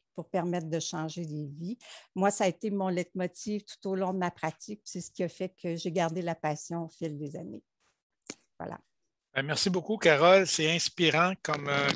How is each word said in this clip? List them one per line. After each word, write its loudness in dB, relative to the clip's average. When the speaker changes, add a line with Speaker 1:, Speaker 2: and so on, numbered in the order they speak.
Speaker 1:
pour -12
permettre -2
de -2
changer -6
des -6
vies. -8
Moi, 4
ça 0
a 6
été -2
mon 0
leitmotiv -4
tout -12
au -2
long 0
de -4
ma 0
pratique. -8
C'est -10
ce -12
qui -4
a -2
fait -8
que -4
j'ai -6
gardé 0
la -4
passion -4
au -12
fil -8
des -8
années. -12
Voilà. -10
Speaker 2:
Ben, -2
merci 0
beaucoup, -2
Carole. 8
C'est 2
inspirant 2
comme, -2
euh, 2